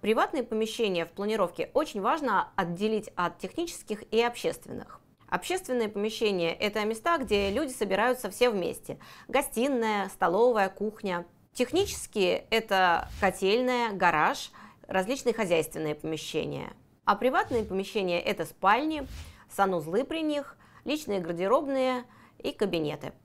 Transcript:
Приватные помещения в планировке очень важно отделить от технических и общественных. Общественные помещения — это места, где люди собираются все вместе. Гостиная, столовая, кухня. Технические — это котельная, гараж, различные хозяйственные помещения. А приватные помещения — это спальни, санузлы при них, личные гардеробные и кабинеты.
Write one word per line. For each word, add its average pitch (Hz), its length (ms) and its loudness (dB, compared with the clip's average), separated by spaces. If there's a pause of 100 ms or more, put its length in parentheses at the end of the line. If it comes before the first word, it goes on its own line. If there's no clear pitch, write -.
Приватные 277 320 2
помещения 214 640 0
в 165 60 -18
планировке 202 640 -2
очень 285 260 0
важно 233 540 2
отделить 202 600 -2
от 170 220 -2
технических 214 640 -8 (100)
и 220 120 4
общественных. - 800 -4 (260)
Общественные 247 600 -2
помещения — 208 720 0
это 208 240 0
места, 226 360 0
где 202 320 2
люди 254 200 -2
собираются 214 600 0
все 247 180 4
вместе. - 480 -4 (300)
Гостиная, 233 840 0
столовая, 196 600 4
кухня. 196 580 -4 (260)
Технические — 240 960 0
это 196 580 2 (140)
котельная, 226 680 2
гараж, 180 600 2 (360)
различные 220 480 0
хозяйственные 160 580 0
помещения. 151 800 -6 (320)
А 202 100 4
приватные 262 480 0
помещения — 190 600 -2
это - 220 -2
спальни, 262 640 2 (400)
санузлы 190 580 0
при 311 180 -4
них, 294 340 -4 (280)
личные 226 340 -2
гардеробные 247 840 0 (340)
и - 120 -6
кабинеты. 156 640 -2 (120)